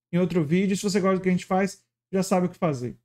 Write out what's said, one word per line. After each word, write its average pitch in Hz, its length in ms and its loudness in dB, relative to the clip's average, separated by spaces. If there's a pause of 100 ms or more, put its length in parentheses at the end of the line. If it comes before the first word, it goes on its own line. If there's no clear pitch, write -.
(140)
em 170 60 2
outro 175 260 2
vídeo. 185 320 0
Se - 60 -6
você 208 160 0
gosta 190 200 2
do 180 40 -6
que 185 60 0
a 185 40 2
gente 180 140 -2
faz, 190 380 -2 (280)
já 185 120 0
sabe 180 220 2
o 175 40 -2
que - 80 -20
fazer. 127 460 -4